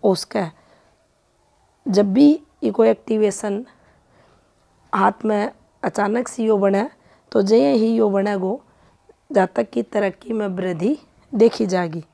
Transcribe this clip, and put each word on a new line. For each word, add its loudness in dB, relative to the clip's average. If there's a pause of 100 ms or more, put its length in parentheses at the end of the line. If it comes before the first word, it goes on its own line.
हो 2
सके -6
है। -6 (1300)
जब 0
भी 6 (220)
इको 0
एक्टिवेशन -2 (1300)
हाथ -2
में -2 (320)
अचानक -4
से -6
यो 2
बने, 0 (440)
तो 2
जैसे 4
ही 2
यो 2
बनेगो, -2 (680)
जातक 0
की -4
तरक्की -6
में -4
वृद्धि -4 (360)
देखी 4
जाएगी। -4